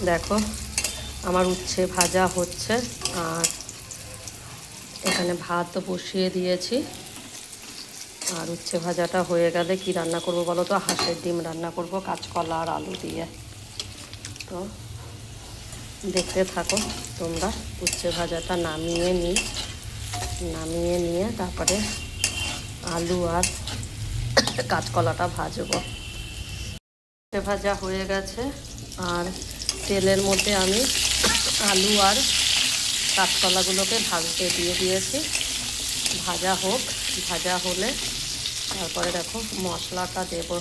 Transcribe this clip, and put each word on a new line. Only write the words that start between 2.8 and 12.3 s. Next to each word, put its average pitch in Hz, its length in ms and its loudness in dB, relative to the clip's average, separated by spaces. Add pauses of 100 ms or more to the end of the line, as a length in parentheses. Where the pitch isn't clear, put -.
আর 165 220 0 (1600)
এখানে 180 240 2 (120)
ভাত 175 260 0 (180)
বসিয়ে 185 460 0
দিয়েছি। 180 400 2 (1600)
আর 160 180 -4
উচ্ছে - 200 -4 (100)
ভাজাটা 175 340 2 (100)
হয়ে 170 260 6
গেলে 175 260 4
কি 190 160 -2
রান্না 165 280 2
করব 175 140 2 (100)
বলো 175 200 2
তো? 202 60 4 (100)
হাঁসের 170 380 0
ডিম 175 140 0 (100)
রান্না 165 300 -4
করব 175 160 -4 (140)
কাঁচকলা 165 540 -2